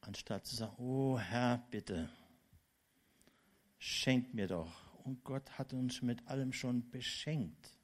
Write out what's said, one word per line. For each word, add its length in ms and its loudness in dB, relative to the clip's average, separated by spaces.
Anstatt 440 -4
zu 80 -6
sagen, 220 -4
"Oh 420 2
Herr, 520 4
bitte, 400 -2
schenk 560 4
mir 140 2
doch." 220 0
Und 200 -6
Gott 340 -6
hat 140 -4
uns 300 0
mit 260 0
allem 240 0
schon 380 0
beschenkt 920 -4